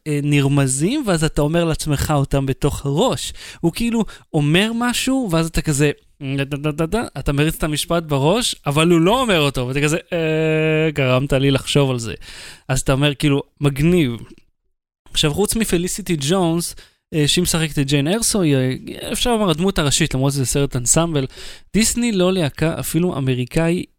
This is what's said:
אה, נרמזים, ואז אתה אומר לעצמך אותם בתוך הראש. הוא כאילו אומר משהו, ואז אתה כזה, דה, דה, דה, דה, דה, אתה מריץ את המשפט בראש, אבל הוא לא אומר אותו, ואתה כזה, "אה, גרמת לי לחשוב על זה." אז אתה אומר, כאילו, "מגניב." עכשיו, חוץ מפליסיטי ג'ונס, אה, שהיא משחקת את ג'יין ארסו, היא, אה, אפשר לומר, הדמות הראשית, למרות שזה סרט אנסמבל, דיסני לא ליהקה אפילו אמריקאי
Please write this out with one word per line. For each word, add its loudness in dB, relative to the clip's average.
אה, -2
נרמזים, 2
ואז 2
אתה 0
אומר 2
לעצמך -2
אותם 0
בתוך -2
הראש. -2
הוא 0
כאילו -2
אומר 4
משהו, 0
ואז 2
אתה -2
כזה, 2
דה, -2
דה, -6
דה, -4
דה, -2
דה, -2
אתה -2
מריץ 2
את -4
המשפט -2
בראש, 0
אבל 2
הוא 6
לא 4
אומר 2
אותו, 0
ואתה -2
כזה, 2
"אה, -2
גרמת 0
לי 2
לחשוב 2
על -2
זה." -8
אז 0
אתה 0
אומר, 2
כאילו, 2
"מגניב." 2
עכשיו, 0
חוץ 0
מפליסיטי -2
ג'ונס, 0
אה, 2
שהיא 2
משחקת -2
את 0
ג'יין 2
ארסו, 0
היא, 4
אה, 2
אפשר -2
לומר, 2
הדמות 0
הראשית, 0
למרות 0
שזה -2
סרט -2
אנסמבל, 0
דיסני 0
לא 2
ליהקה -2
אפילו -2
אמריקאי 0